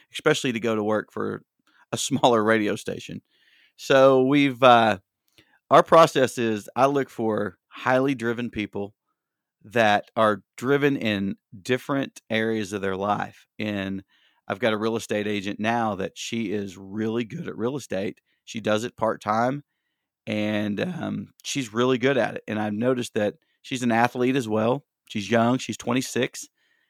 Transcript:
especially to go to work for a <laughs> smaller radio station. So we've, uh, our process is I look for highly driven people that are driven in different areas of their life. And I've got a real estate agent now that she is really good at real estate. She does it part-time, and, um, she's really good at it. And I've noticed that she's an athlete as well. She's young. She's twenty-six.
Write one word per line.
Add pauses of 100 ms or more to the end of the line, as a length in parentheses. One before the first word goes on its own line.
(140)
especially
to
go
to
work
for (480)
a
<laughs>
smaller
radio
station. (540)
So
we've,
uh, (720)
our
process
is
I
look
for (100)
highly
driven
people (720)
that
are (120)
driven
in (260)
different
areas
of
their
life. (140)
And (440)
I've
got
a
real
estate
agent
now
that
she
is
really
good
at
real
estate. (240)
She
does
it
part-time, (600)
and,
um, (100)
she's
really
good
at
it.
And
I've
noticed
that (260)
she's
an
athlete
as
well. (220)
She's
young.
She's
twenty-six. (400)